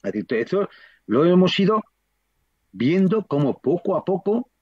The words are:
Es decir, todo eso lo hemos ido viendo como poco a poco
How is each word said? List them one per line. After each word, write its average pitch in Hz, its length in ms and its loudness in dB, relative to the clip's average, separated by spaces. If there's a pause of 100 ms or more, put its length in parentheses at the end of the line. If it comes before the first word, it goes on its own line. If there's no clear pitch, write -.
Es 98 80 -6
decir, 104 140 -6
todo 117 120 -4
eso 185 300 -2 (380)
lo 123 180 2
hemos 180 340 4
ido 208 240 0 (880)
viendo 175 560 0
como 143 340 -2
poco 175 360 -2
a 151 80 -6
poco 202 460 -4 (120)